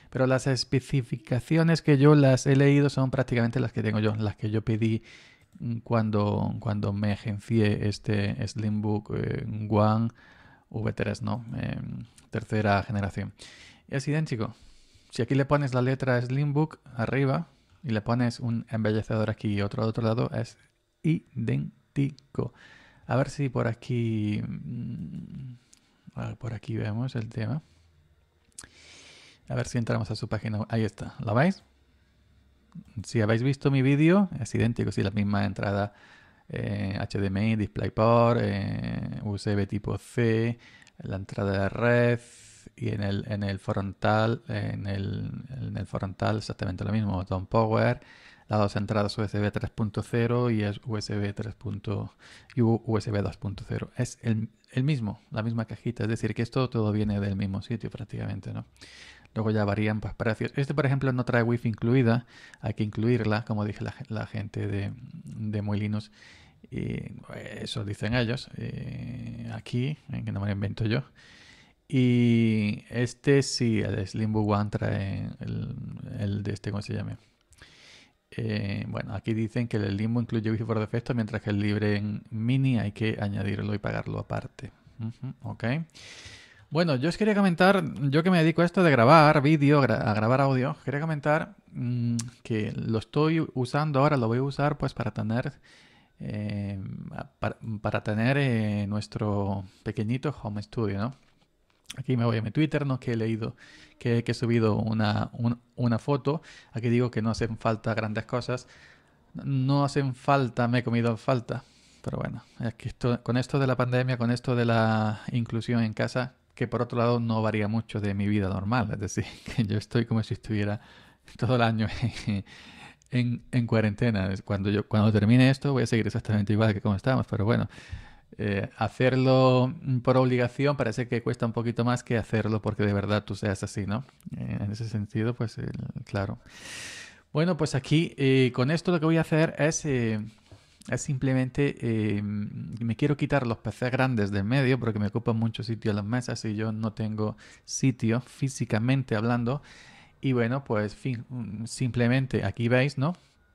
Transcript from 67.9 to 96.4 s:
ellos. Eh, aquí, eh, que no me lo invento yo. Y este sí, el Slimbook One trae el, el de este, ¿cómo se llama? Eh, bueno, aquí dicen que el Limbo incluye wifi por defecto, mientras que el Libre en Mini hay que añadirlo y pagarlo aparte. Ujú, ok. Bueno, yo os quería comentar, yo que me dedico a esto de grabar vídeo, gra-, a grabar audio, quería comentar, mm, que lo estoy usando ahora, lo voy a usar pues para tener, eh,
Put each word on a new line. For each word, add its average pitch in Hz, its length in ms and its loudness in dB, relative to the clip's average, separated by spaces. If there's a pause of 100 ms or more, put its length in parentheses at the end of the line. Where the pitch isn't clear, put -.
ellos. 123 440 -2
Eh, 117 960 -10
aquí, 123 440 -4 (140)
eh, 120 120 -6
que 110 80 -6
no 101 80 -4
me 98 60 -2
lo 104 80 -2
invento 101 320 -4
yo. 120 180 0 (840)
Y 117 1040 4
este 123 540 2
sí, 113 380 0
el 101 260 -2
Slimbook 107 400 0
One 104 220 2
trae 104 600 -4 (100)
el, 107 360 -6 (440)
el 101 240 -2
de 101 100 -4
este, 104 180 -8
¿cómo 104 100 -6
se 107 120 -6
llama? 107 240 -6 (1120)
Eh, 104 560 -4
bueno, 110 260 -8
aquí 107 200 -4
dicen 113 340 -2
que 117 100 -4
el 104 200 -2
Limbo 113 240 -2
incluye 113 280 -2
wifi 110 140 -2
por 113 160 -2
defecto, 117 340 -4
mientras 110 280 -2
que - 80 -6
el 104 100 2
Libre 104 380 0
en 104 320 -4
Mini 123 500 2
hay 104 140 -2
que 110 260 -2
añadirlo 104 560 -2
y 104 40 -4
pagarlo 107 380 -4
aparte. 104 540 -8 (280)
Ujú, 120 420 -10
ok. 107 240 -8 (1080)
Bueno, 156 240 2
yo 127 140 2
os 175 80 -4
quería 214 180 2
comentar, 190 480 4 (260)
yo 151 140 4
que 185 80 4
me 180 80 6
dedico 160 240 4
a - 20 6
esto 175 160 2
de 175 80 8
grabar 147 540 8
vídeo, 147 400 6
gra-, 110 180 4
a 110 140 2
grabar 117 260 4
audio, 135 420 2
quería 139 160 -2
comentar, 156 540 -2 (200)
mm, 120 420 -2 (260)
que 110 300 -2
lo 113 260 -2
estoy 156 560 0
usando 143 460 0
ahora, 147 180 4
lo 117 100 2
voy 117 120 0
a 135 40 0
usar 143 360 -2
pues 139 160 -4
para - 160 -4
tener, 113 420 -4 (640)
eh, 104 640 -6 (300)